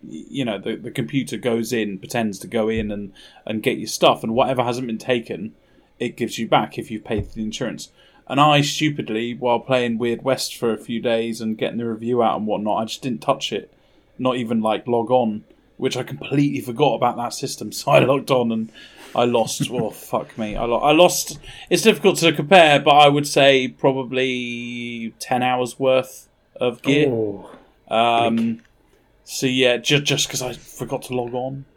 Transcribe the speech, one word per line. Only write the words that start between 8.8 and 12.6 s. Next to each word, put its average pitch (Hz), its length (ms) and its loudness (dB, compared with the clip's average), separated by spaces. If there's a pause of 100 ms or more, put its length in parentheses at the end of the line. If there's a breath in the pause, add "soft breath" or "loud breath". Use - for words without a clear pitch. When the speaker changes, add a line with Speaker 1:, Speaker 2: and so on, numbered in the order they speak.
Speaker 1:
while 120 280 0
playing 120 360 0
Weird 117 260 -2
West 131 340 -2
for 117 160 0
a 104 40 -4
few 117 240 -8
days 117 380 -2
and 110 180 -4
getting 127 200 -4
the 117 100 -4
review 117 340 -2
out 95 160 2
and 104 80 -4
whatnot, 104 360 -2